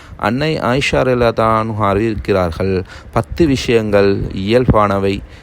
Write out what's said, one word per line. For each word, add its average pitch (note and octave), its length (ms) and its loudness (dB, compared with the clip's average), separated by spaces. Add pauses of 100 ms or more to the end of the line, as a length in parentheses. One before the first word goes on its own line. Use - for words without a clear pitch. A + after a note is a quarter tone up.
(160)
அன்னை D#3 400 -2
ஆயிஷா - 360 -2
ரலியல்லாஹு A#2 720 2
அன்ஹா A2 140 -6
அறிவிக்கிறார்கள், F#2+ 1040 0 (280)
"பத்து - 340 0
விஷயங்கள் G#2+ 720 2
இயல்பானவை. G2+ 1040 0 (200)